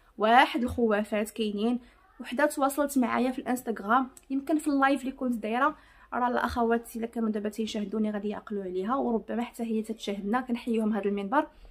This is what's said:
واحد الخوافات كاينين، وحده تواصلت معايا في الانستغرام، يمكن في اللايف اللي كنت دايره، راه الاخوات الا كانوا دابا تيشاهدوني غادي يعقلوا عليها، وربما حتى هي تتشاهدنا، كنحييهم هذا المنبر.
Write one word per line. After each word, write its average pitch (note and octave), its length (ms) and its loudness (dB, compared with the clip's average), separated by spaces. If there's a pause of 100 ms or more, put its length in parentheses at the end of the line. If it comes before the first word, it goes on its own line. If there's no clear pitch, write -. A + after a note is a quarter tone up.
(180)
واحد A#3+ 440 6
الخوافات G#3+ 680 0
كاينين، A3 500 -2 (400)
وحده B3+ 260 0
تواصلت C#4+ 520 0
معايا A#3 320 2
في B3+ 80 -6
الانستغرام، A#3+ 720 -2 (220)
يمكن C#4 280 0
في D4+ 100 -2
اللايف C#4 320 2
اللي B3+ 120 -6
كنت B3+ 220 -2
دايره، A#3+ 420 0 (360)
راه B3 160 0
الاخوات A#3+ 680 0
الا A3+ 100 -4
كانوا A3+ 240 -2
دابا G#3+ 180 -2
تيشاهدوني G#3+ 600 -2
غادي G#3 180 -4
يعقلوا G3+ 340 -6
عليها، F#3 340 -2
وربما A#3 460 -2
حتى - 200 -8
هي A3+ 200 -2
تتشاهدنا، G#3 580 -4
كنحييهم A3+ 540 -2
هذا G3+ 100 0
المنبر. G3+ 420 0 (240)